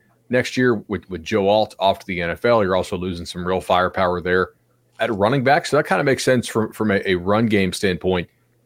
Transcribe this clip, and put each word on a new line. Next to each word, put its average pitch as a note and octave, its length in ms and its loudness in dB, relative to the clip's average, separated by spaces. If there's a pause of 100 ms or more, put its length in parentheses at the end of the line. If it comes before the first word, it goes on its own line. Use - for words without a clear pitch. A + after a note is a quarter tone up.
(300)
next A#2+ 280 -2
year B2 180 2
with, G2+ 340 -8
with E2+ 140 -10
Joe G2 240 0
Alt G#2 320 2
off F#2+ 200 2
to - 60 -20
the F2 160 -6
N E2+ 80 -2
F E2 140 -8
L. A#2 200 4
You're F#2 120 0
also F#2 220 -4
losing F2 280 -6
some F2 200 -10
real F2+ 160 -2
firepower F2+ 600 0
there F2+ 280 0 (500)
at A2+ 140 -2
running A2 300 0
back. C#3+ 220 2
So C#3 120 0
that D#3 100 0
kinda F#3 160 0
makes C3+ 200 0
sense B2+ 240 2
from, A2 260 -2
from G#2+ 180 -2
a, G2 180 2
a F#2+ 60 2
run G2+ 300 0
game G2 260 2
standpoint. F2+ 580 -2 (360)